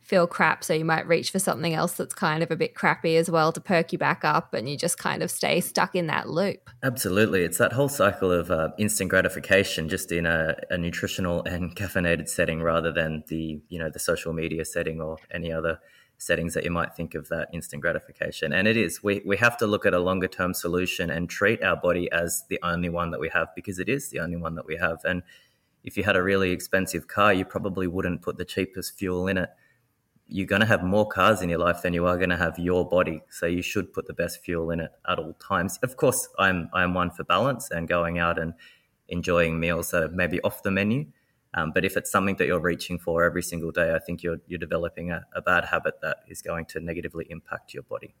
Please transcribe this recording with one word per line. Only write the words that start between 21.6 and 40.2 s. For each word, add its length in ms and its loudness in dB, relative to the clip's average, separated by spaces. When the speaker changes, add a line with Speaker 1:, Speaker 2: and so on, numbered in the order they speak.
Speaker 2:
our 140 2
body 360 0
as 380 -2
the 120 -2
only 280 0
one 220 -2
that 80 -6
we 100 -2
have, 240 0
because 240 -10
it 100 -4
is 220 -2
the 80 -8
only 180 -4
one 200 -6
that 100 -10
we 100 -6
have. 280 -2
And 180 0
if 160 -8
you 40 0
had 140 2
a 60 2
really 280 2
expensive 580 -2
car, 260 4
you 100 0
probably 420 -4
wouldn't 360 -2
put 160 -6
the 80 -6
cheapest 500 -6
fuel 320 -2
in 80 0
it. 140 -2
You're 200 -4
gonna 180 4
have 180 4
more 240 4
cars 360 4
in 80 0
your 80 0
life 240 2
than 100 0
you 140 2
are 100 4
gonna 220 2
have 200 0
your 300 2
body. 400 2
So 160 -8
you 160 0
should 320 -4
put 140 -6
the 80 -10
best 280 -4
fuel 280 -2
in 100 -2
it 120 -8
at 120 -2
all 160 -8
times. 480 -2
Of 160 -4
course, 280 2
I'm, 340 2
I'm 220 2
one 160 2
for 120 -12
balance 480 0
and 160 -4
going 320 0
out 200 2
and 160 -4
enjoying 520 2
meals 300 0
that 120 2
are 60 0
maybe 320 0